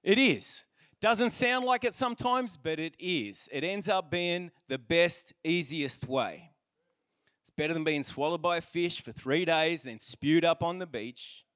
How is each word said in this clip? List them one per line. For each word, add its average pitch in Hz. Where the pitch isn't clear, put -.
It 196
is. 220
Doesn't 220
sound 254
like 247
it 233
sometimes, 247
but 160
it 160
is. 131
It 139
ends 185
up 190
being 175
the 131
best, 170
easiest 156
way. 117
It's -
better 156
than 156
being 151
swallowed 156
by 175
a 160
fish 170
for -
three 156
days, 165
then 113
spewed 156
up 170
on 175
the 180
beach. 123